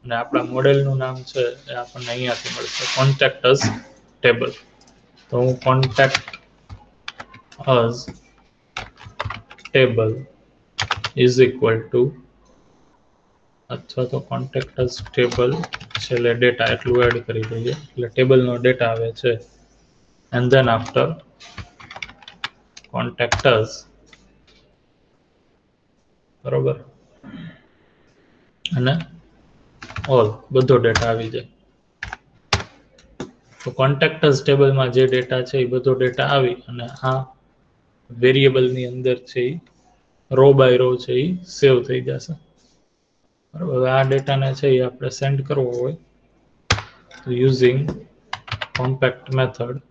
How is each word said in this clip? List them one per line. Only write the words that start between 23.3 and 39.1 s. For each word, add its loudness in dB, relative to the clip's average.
us, 4
બરોબર, -2
અને -2
all 4
બધો 4
ડેટા 0
આવી -6
જાય. -10
તો -10
contact 0
us 6
ટેબલમાં 2
જે 6
ડેટા -2
છે -6
એ 0
બધો 0
ડેટા -2
આવી 0
અને -12
આ -2
વેરિયેબલની 2
અંદર -2